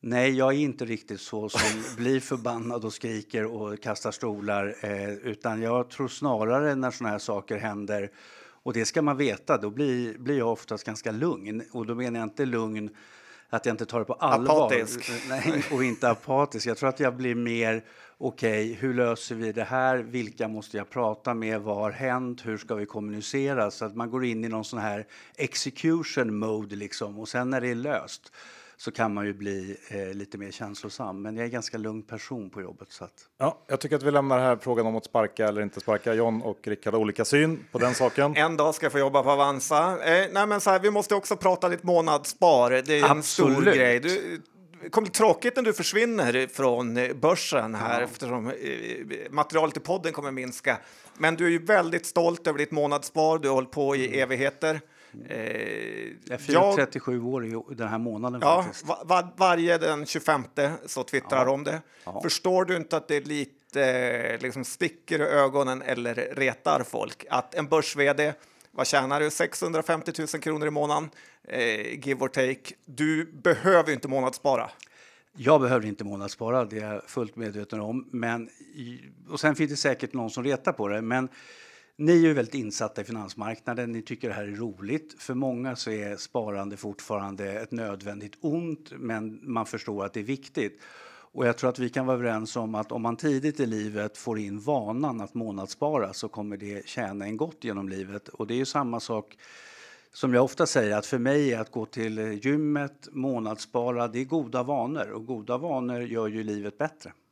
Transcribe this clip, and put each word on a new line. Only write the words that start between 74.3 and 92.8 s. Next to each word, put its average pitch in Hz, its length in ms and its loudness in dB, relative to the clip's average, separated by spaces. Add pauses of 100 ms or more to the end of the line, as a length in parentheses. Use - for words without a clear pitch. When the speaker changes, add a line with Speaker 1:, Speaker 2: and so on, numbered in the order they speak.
Speaker 1:
Jag 135 220 8
behöver 123 260 4
inte 104 160 -6
månadsspara, 104 640 -2
det 107 140 -8
är 107 140 -6
jag 104 100 -8
fullt 113 320 -6
medveten 107 460 -8
om. 117 300 -6
Men 117 380 -4 (260)
i-, 123 240 -14 (300)
och 156 100 -6
sen 151 160 4
finns 151 160 0
det 143 60 -6
säkert 131 360 0
någon 117 160 -4
som 120 140 -8
retar 139 300 0
på 107 140 -2
det, 104 140 -2
men 127 280 0 (680)
ni 151 140 4
är 175 40 10 (120)
ju 156 60 6
väldigt 123 220 0
insatta 107 460 -4
i - 20 -6
finansmarknaden. 113 880 -6
Ni 117 100 -6
tycker 117 260 -8
det 104 60 -4
här 104 100 -6
är 101 120 -8
roligt. 110 640 -6
För - 140 -8
många 127 420 -4
så 113 160 -6
är 104 240 -6
sparande 101 600 -6
fortfarande 101 840 -6
ett 113 120 -10
nödvändigt 104 720 -8
ont, 160 560 -4
men 110 420 -6 (120)
man 113 140 -2
förstår 104 400 -6
att 98 80 -8
det 117 60 -4
är 104 40 -6
viktigt. 127 580 -6 (500)
Och 127 160 0
jag 117 100 2
tror 127 120 2
att 123 100 -4
vi 123 100 -2
kan 131 160 -2
vara 127 120 2
överens 113 380 -4
om 110 200 -4
att 107 160 -4